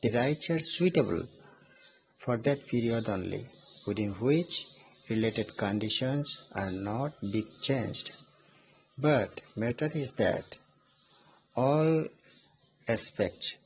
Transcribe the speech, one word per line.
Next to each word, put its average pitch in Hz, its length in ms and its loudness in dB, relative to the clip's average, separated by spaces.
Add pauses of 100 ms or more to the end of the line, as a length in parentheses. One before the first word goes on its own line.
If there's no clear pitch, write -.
The 117 80 2
rites 127 400 0
are 165 80 2
suitable 156 680 2 (920)
for 123 200 0
that 139 280 0
period 117 420 2
only, 98 380 -4 (400)
within 104 280 0
which 135 520 0 (420)
related 110 480 0
conditions 107 1000 0
are 98 180 -2
not 107 480 -4
big 104 260 -2 (160)
changed. - 500 -2 (880)
But 131 440 2 (120)
matter 120 400 -2
is 139 200 -4
that - 420 0 (960)
all 156 520 4 (800)
aspects - 760 0